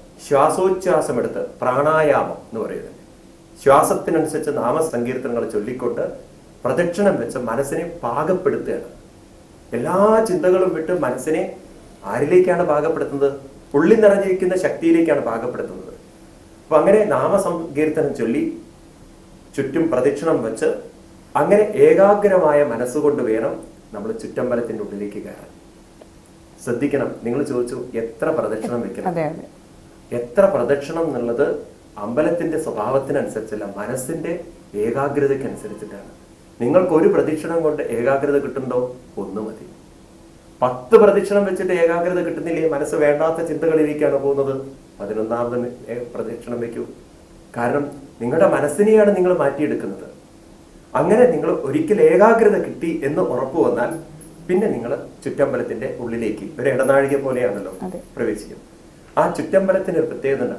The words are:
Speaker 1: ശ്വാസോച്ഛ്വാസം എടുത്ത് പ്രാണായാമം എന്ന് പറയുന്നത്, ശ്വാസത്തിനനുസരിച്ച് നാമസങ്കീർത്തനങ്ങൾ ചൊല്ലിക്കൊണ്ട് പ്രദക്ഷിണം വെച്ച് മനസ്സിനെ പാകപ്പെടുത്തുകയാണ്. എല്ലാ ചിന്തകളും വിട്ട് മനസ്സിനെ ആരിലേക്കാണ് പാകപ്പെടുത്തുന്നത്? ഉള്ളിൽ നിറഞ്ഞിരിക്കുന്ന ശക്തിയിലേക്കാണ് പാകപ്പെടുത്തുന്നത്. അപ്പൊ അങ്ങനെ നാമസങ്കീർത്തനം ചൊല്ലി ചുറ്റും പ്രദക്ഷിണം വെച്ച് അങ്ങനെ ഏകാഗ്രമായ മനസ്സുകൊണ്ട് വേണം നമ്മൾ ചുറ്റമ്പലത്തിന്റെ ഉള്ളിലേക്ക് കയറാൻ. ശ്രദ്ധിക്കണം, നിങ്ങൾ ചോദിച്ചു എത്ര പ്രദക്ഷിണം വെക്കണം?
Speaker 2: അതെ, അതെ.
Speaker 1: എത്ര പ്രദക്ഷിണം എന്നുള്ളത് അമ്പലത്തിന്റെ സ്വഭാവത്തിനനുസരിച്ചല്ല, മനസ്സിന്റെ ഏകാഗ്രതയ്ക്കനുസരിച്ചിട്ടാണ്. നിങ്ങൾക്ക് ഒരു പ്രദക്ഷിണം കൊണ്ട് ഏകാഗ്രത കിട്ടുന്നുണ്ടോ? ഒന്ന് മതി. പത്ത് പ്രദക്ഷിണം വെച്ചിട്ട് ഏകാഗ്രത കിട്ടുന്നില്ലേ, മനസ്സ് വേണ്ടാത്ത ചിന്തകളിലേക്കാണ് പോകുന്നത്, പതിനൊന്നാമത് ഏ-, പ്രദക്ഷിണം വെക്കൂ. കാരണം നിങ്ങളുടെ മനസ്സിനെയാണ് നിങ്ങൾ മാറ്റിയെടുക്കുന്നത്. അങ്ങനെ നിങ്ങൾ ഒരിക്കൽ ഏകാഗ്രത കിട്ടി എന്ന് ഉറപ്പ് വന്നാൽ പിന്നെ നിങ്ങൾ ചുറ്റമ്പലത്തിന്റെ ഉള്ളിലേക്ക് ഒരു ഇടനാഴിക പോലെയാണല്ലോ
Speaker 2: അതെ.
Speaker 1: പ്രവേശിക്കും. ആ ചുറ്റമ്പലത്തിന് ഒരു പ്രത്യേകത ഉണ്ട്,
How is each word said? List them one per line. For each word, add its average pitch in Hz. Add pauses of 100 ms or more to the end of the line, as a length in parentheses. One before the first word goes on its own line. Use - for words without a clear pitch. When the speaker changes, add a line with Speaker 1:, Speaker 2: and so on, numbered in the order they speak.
(260)
Speaker 1:
ശ്വാസോച്ഛ്വാസം 151
എടുത്ത് - (160)
പ്രാണായാമം 139
എന്ന് -
പറയുന്നത്, 98 (760)
ശ്വാസത്തിനനുസരിച്ച് 156
നാമസങ്കീർത്തനങ്ങൾ 120
ചൊല്ലിക്കൊണ്ട് 117 (520)
പ്രദക്ഷിണം 170
വെച്ച് 117
മനസ്സിനെ 139 (100)
പാകപ്പെടുത്തുകയാണ്. 139 (880)
എല്ലാ 190
ചിന്തകളും 180
വിട്ട് 165
മനസ്സിനെ 156 (480)
ആരിലേക്കാണ് 170
പാകപ്പെടുത്തുന്നത്? 147 (420)
ഉള്ളിൽ 185
നിറഞ്ഞിരിക്കുന്ന 190
ശക്തിയിലേക്കാണ് 160
പാകപ്പെടുത്തുന്നത്. 113 (680)
അപ്പൊ -
അങ്ങനെ 196
നാമസങ്കീർത്തനം 151
ചൊല്ലി 123 (960)
ചുറ്റും 151
പ്രദക്ഷിണം 143
വെച്ച് 113 (720)
അങ്ങനെ 185
ഏകാഗ്രമായ 185
മനസ്സുകൊണ്ട് 127
വേണം 113 (300)
നമ്മൾ 107
ചുറ്റമ്പലത്തിന്റെ 117
ഉള്ളിലേക്ക് 101
കയറാൻ. - (1160)
ശ്രദ്ധിക്കണം, 127 (100)
നിങ്ങൾ 127
ചോദിച്ചു 123 (100)
എത്ര -
പ്രദക്ഷിണം -
വെക്കണം? 196
Speaker 2:
അതെ, 170
അതെ. 156 (680)
Speaker 1:
എത്ര 120
പ്രദക്ഷിണം 143
എന്നുള്ളത് 127 (420)
അമ്പലത്തിന്റെ 123
സ്വഭാവത്തിനനുസരിച്ചല്ല, 113 (120)
മനസ്സിന്റെ 131 (340)
ഏകാഗ്രതയ്ക്കനുസരിച്ചിട്ടാണ്. 120 (420)
നിങ്ങൾക്ക് 165
ഒരു 170
പ്രദക്ഷിണം 165
കൊണ്ട് 151
ഏകാഗ്രത 135
കിട്ടുന്നുണ്ടോ? 123 (220)
ഒന്ന് 98
മതി. 107 (960)
പത്ത് 127
പ്രദക്ഷിണം 202
വെച്ചിട്ട് 185
ഏകാഗ്രത 170
കിട്ടുന്നില്ലേ, 160
മനസ്സ് 151
വേണ്ടാത്ത 160
ചിന്തകളിലേക്കാണ് 151
പോകുന്നത്, 139 (340)
പതിനൊന്നാമത് 117 (160)
ഏ-, 120 (100)
പ്രദക്ഷിണം 117
വെക്കൂ. 117 (720)
കാരണം 131 (300)
നിങ്ങളുടെ 160
മനസ്സിനെയാണ് 202
നിങ്ങൾ 180
മാറ്റിയെടുക്കുന്നത്. 139 (760)
അങ്ങനെ 202
നിങ്ങൾ 165
ഒരിക്കൽ 170
ഏകാഗ്രത 196
കിട്ടി -
എന്ന് 156
ഉറപ്പ് 143
വന്നാൽ - (280)
പിന്നെ 185
നിങ്ങൾ 120 (260)
ചുറ്റമ്പലത്തിന്റെ 123
ഉള്ളിലേക്ക് 113
ഒരു 139
ഇടനാഴിക 135
പോലെയാണല്ലോ 123
Speaker 2:
അതെ. 180 (140)
Speaker 1:
പ്രവേശിക്കും. - (640)
ആ 165
ചുറ്റമ്പലത്തിന് 185
ഒരു -
പ്രത്യേകത 135
ഉണ്ട്, -